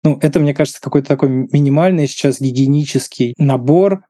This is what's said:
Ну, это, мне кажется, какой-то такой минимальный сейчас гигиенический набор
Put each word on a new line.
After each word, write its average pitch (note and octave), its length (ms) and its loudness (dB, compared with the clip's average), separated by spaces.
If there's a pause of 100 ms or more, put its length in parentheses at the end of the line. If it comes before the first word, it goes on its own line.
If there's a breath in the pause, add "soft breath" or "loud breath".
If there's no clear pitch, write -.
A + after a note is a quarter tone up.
Ну, D3 180 0
это, D#3 180 0
мне D3 140 2
кажется, - 260 -4
какой-то C#3 280 -4
такой C#3+ 220 0
минимальный D3 800 0
сейчас - 320 -2
гигиенический C3+ 1000 -2
набор D#3 720 2